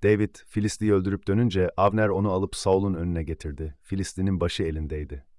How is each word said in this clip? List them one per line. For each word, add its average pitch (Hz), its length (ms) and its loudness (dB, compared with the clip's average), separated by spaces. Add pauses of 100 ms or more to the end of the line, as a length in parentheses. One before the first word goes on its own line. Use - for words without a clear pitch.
David, 104 320 4 (120)
Filisti'yi 107 480 0
öldürüp 95 340 0
dönünce 98 480 2
Avner 104 320 4
onu 98 220 0
alıp 95 260 -2
Saul'un 98 380 2
önüne 85 280 -4
getirdi. 78 600 -8
Filistin'in 95 580 -2
başı 87 220 -2
elindeydi. 76 640 -6 (140)